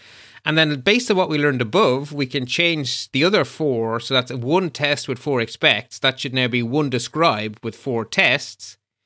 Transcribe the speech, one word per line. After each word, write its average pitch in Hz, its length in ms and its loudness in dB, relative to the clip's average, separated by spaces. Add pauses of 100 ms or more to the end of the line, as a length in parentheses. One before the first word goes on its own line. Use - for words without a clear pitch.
(460)
And 156 120 0
then 151 220 2
based 220 320 2
on 190 60 2
what 180 100 2
we 151 100 -2
learned 143 240 2
above, 143 520 2
we 143 120 -2
can 131 200 -4
change 156 680 -2
the 139 140 2
other 190 180 4
four. 117 560 -2
So - 140 -8
that's 127 180 0
one 143 380 0
test 143 400 -2
with 123 100 -4
four 131 220 0
expects. 113 580 -2
That 131 220 -2
should 135 120 -6
now 127 140 2
be 120 160 0
one 139 260 0
describe 117 720 0
with 113 140 -6
four 117 300 -4
tests, - 720 0 (280)